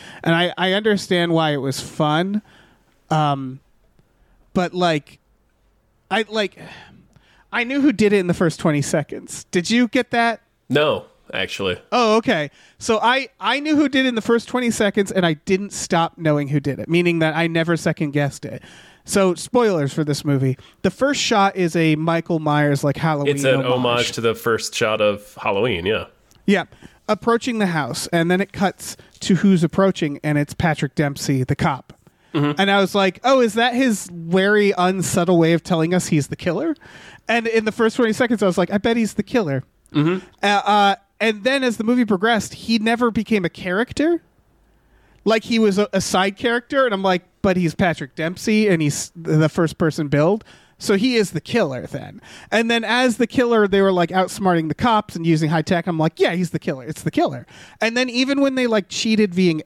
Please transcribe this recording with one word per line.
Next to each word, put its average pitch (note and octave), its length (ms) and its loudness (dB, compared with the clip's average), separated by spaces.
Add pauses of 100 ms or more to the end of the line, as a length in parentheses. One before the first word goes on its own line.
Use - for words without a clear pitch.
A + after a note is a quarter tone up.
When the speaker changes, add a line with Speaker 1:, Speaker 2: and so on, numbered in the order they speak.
(220)
Speaker 1:
And E3 120 2
I, E3+ 220 0
I F#3 160 0
understand F#3+ 600 0
why D#3+ 200 2
it C#3+ 60 -2
was C3 220 -4
fun. E3+ 600 -2 (680)
Um, C#3 500 -2 (920)
but, F3 220 -2
like, E3+ 440 -2 (920)
I, A3 180 0
like, G#3 300 -4 (960)
I A#3 120 -2
knew C4+ 160 -2
who C4+ 120 4
did G#3 200 2
it G#3 60 4
in F3+ 80 0
the E3+ 80 0
first E3 260 0
twenty D3+ 220 0
seconds. - 680 -6
Did F3 200 -2
you A#3+ 180 2
get B3 220 -2
that? A#3 300 0 (280)
Speaker 2:
No, C3+ 380 0 (260)
actually. F#2 460 -4 (140)
Speaker 1:
Oh, A3 240 4
okay. F3 340 -2 (280)
So A3 220 0
I, B3+ 280 0 (120)
I A#3 200 -2
knew D4+ 160 0
who C#4+ 120 4
did C4 180 0
it - 20 2
in B3 60 -2
the A3 80 -4
first A#3 260 0
twenty B3 220 -2
seconds, G3+ 420 0
and F#3 120 0
I E3 100 2
didn't F#3+ 380 -4
stop - 460 -2
knowing D3 300 0
who C#3+ 120 0
did C#3 180 -6
it, - 100 -8
meaning E3+ 320 2
that D#3 160 0
I E3+ 100 0
never E3 300 0
second-guessed D3 680 -4
it. A2 180 -12 (420)
So, F#3+ 300 2
spoilers F3+ 600 0
for D#3+ 100 -2
this D3 200 -4
movie. C3+ 340 0 (240)
The F#3 80 0
first C4+ 300 -2
shot G3 360 2
is F3+ 200 0
a D#3+ 200 2
Michael E3 440 -2
Myers, D3 440 0
like, C#3+ 140 0
Halloween D3 380 0
Speaker 2:
It's C#3 80 -4
an C3 160 4
Speaker 1:
homage. B2+ 120 0
Speaker 2:
homage A#2+ 400 0
to - 80 -8
the A2+ 140 0
first A2 400 -4
shot A2 260 0
of G#2 360 0
Halloween, G2+ 500 -2
yeah. G#2+ 200 -2 (380)
Speaker 1:
Yeah. G3 200 2 (440)
Approaching A#3 500 -2
the G#3 80 0
house, D#3 420 -4
and E3+ 220 0
then F3+ 120 2
it - 100 -8
cuts - 460 -4 (220)
to F#3+ 160 2
who's F#3 280 4
approaching, F3+ 580 0
and D3+ 140 0
it's D3 160 -2
Patrick D#3 420 -2
Dempsey, C#3+ 480 -2
the C#3 140 -2
cop. - 380 -4 (400)
Speaker 2:
Mm-hmm. D3 260 0
Speaker 1:
And G3 100 2
I G3+ 120 4
was F#3 120 -2
like, F#3+ 300 0
"Oh, C4 160 4
is A3 140 2
that A#3 200 0
his A#3+ 380 0
wary, F#3+ 640 2
unsubtle F3+ 600 2
way E3 160 4
of D#3+ 80 0
telling E3 320 0
us F3+ 140 0
he's D3 180 0
the - 100 -10
killer?" B3+ 400 -4 (500)
And A3+ 200 0
in A3 180 0
the G#3+ 80 -2
first A3+ 240 0
twenty A3+ 160 2
seconds, A#3 300 0
I G#3 40 4
was F3+ 120 2
like, F3 120 2
"I G3+ 60 0
bet A#3 220 0
he's A3 160 -2
the G3+ 80 -4
killer." D3 420 -2 (300)
Speaker 2:
Mm-hmm. E3 280 0 (200)
Speaker 1:
Uh, G3+ 40 -2
uh, G3+ 500 2 (220)
and G#3+ 260 -2
then C4 200 0
as A#3+ 140 -2
the A3+ 60 -4
movie B3 200 2
progressed, G#3+ 480 0
he - 260 -2
never A#3 320 0
became G#3 360 0
a - 20 0
character. B3+ 720 -2 (1040)
Like, A3 200 0
he A#3 140 0
was G#3 200 2
a, G#3 160 2
a F#3+ 80 0
side G3 340 0
character, A#3+ 480 0
and A#3 100 0
I'm G3 80 -4
like, F#3 200 2 (180)
"But F#3+ 160 2
he's F3 180 0
Patrick E3 400 -2
Dempsey, G#3 540 0
and E3 140 2
he's - 340 -2
the D#3 320 2
first E3 300 -2
person D#3 300 -2
billed. D#3 360 2 (360)
So G3+ 160 0
he A#3+ 200 2
is G#3 160 0
the E3 80 -6
killer D3 460 -2
then." A#2 340 -12 (300)
And A3+ 200 0
then A#3 140 0
as A#3+ 320 0
the A#3+ 100 0
killer, A#3 400 2
they G3 140 2
were, G3 120 4
like, F3 180 0
outsmarting F3+ 580 0
the D3+ 60 -2
cops A3 420 0
and E3 100 -4
using D#3+ 240 2
high D#3+ 120 0
tech. E3+ 240 -2
I'm E3 120 -2
like, D#3 220 0
"Yeah, C4 140 2
he's F3+ 160 -2
the D#3 80 -6
killer. C3 260 -8
It's D3+ 180 -12
the D#3+ 80 -4
killer." D#3 360 -2 (340)
And A3+ 160 -2
then B3+ 140 0
even C4 320 0
when C4+ 120 2
they, B3+ 120 0
like, G#3+ 240 0
cheated G#3+ 440 0
via F3 320 4